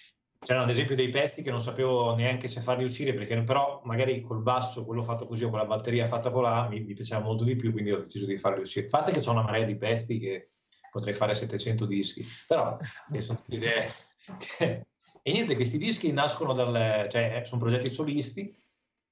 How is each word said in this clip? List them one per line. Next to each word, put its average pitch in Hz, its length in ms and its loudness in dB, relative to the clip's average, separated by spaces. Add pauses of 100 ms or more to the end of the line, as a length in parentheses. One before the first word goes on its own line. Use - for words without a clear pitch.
(440)
c'erano 127 220 4
ad 120 40 4
esempio 120 240 2
dei 127 140 4
pezzi 139 340 0
che 131 80 -4
non 120 120 -2
sapevo 120 520 2
neanche 123 340 0
se 117 120 -6
farli 127 240 0
uscire, 127 300 0
perché 107 300 0
però 139 400 2
magari 123 360 2
col 110 220 -6
basso, 123 420 0
quello 113 180 -2
fatto 117 240 -4
così 117 180 -4
o 113 40 0
con 110 100 -2
la 107 60 0
batteria 113 420 0
fatta 117 240 -2
colà, 120 380 2
mi, 107 120 -4
mi 101 120 -8
piaceva 110 300 -4
molto 113 220 0
di 123 120 4
più, 113 160 0
quindi 104 200 0
ho 98 60 4
deciso 101 280 -4
di 98 100 -2
farli 95 240 0
uscire. - 260 -4
A - 40 -14
parte 156 220 4
che 147 80 2
c'ho 120 100 0
una 113 120 4
marea 110 220 2
di 104 120 0
pezzi 113 420 0
che 95 320 -6 (400)
potrei 101 240 -4
fare 104 200 2
settecento 107 520 0
dischi, 98 360 -2 (240)
però, 156 300 2 (360)
eh, 123 100 -2
sono 113 240 -4
idee. 113 420 0 (380)
<laughs> - 580 -4 (420)
E 139 60 2
niente, 214 220 2
questi 120 240 0
dischi 185 340 0
nascono 143 400 2
dal, 113 580 2
cioè, 117 300 2
eh, 117 60 -6
sono 120 140 -2
progetti 123 300 2
solisti 147 640 -2 (580)